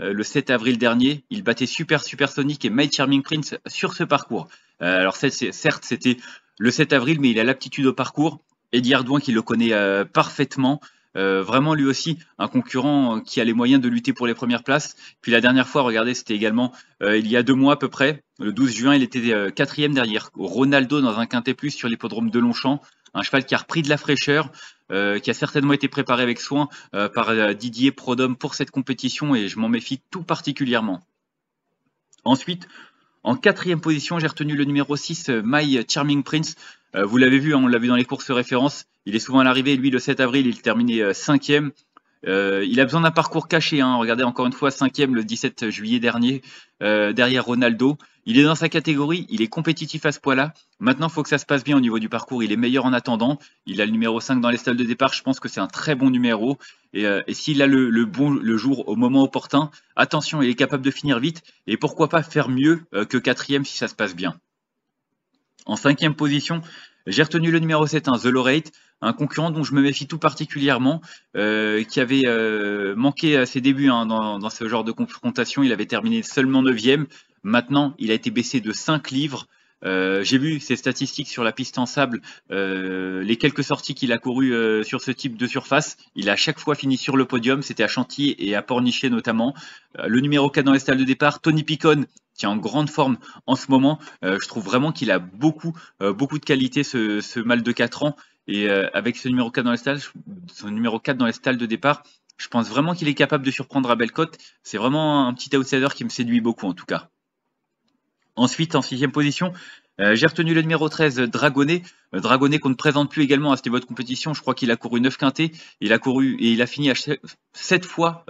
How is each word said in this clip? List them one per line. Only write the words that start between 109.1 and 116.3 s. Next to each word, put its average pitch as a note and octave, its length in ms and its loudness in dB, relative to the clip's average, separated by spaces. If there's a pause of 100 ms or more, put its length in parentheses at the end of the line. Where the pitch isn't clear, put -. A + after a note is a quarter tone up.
position, D3 400 0 (480)
euh, G#2 160 4
j'ai A#2+ 100 4
retenu E3 280 2
le D#3+ 80 4
numéro D#3+ 260 0
treize, D3+ 300 0
Dragonnet. C#3 640 2 (340)
Euh, F#2+ 60 -4
Dragonnet C3+ 380 4
qu'on C#3 100 -2
ne B2+ 60 0
présente D3 360 0
plus D#3 100 0
également C#3+ 300 2
à C3 60 2
ce - 80 -16
niveau A#2+ 160 -2
de A#2+ 40 -10
compétition. B2+ 480 -6
Je - 60 -8
crois B2+ 160 -2
qu'il A#2 160 0
a A#2 60 0
couru A#2+ 240 -2
neuf C3 160 2
quintets. D#3 340 0 (300)
Il G#2 100 0
a A2+ 80 6
couru C3+ 400 0